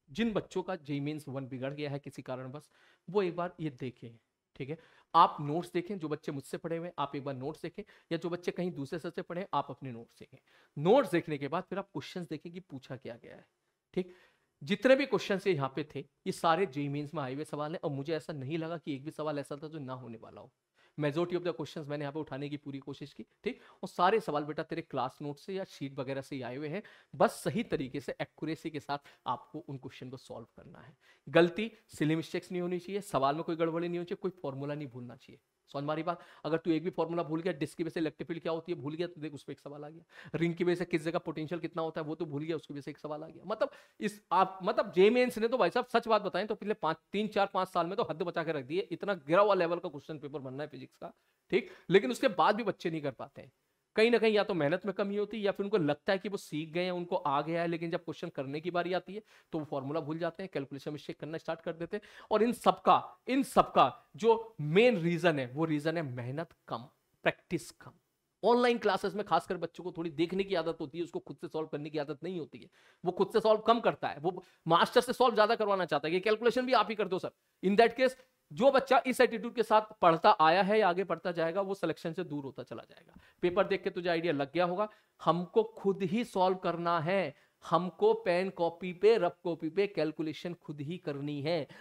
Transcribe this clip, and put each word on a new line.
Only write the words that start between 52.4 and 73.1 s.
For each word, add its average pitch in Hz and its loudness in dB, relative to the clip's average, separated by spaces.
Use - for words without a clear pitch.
भी 233 -4
बच्चे 185 -4
नहीं 160 -6
कर 143 -4
पाते - -16
हैं। - -20
कहीं 226 6
ना 233 6
कहीं 214 4
या 208 4
तो 202 -2
मेहनत 165 0
में 196 -2
कमी 202 -2
होती 208 -4
है 214 -4
या 196 2
फिर 196 -6
उनको 202 0
लगता 165 0
है 196 0
कि 208 -8
वो 196 -6
सीख 160 -8
गए 170 -2
हैं, 185 -2
उनको 175 -4
आ 143 2
गया 165 -2
है, 170 0
लेकिन 170 -4
जब 170 -4
क्वेश्चन 165 -8
करने 139 -6
की 170 -4
बारी 175 -2
आती 180 -6
है 214 -10
तो 165 -2
वो 151 -4
फॉर्मूला 143 -4
भूल 156 -6
जाते 170 -6
हैं, 185 -10
कैलकुलेशन 139 -6
मिस्टेक 151 -10
करना 156 -10
स्टार्ट 165 -8
कर 170 -6
देते 165 -8
हैं। 208 -10
और 214 4
इन 240 4
सबका, - 4
इन 262 2
सबका - 4
जो 226 2
मेन 196 6
रीजन 165 2
है 127 -2
वो 156 0
रीजन 160 -2
है 165 -2
मेहनत 127 -8
कम, 120 -8
प्रैक्टिस - -2
कम। - -20
ऑनलाइन 240 6
क्लासेस 190 0
में 208 -4
खासकर 175 0
बच्चों 170 -8
को 175 -8
थोड़ी 170 -6
देखने 170 0
की 190 -2
आदत 160 -2
होती 151 -8
है, 170 -4
उसको 165 -8
खुद - -12
से 170 -12
सॉल्व 156 -6
करने 151 -8
की 147 -6
आदत 147 -8
नहीं 180 -6
होती 135 -12
है, - -20
वो 175 0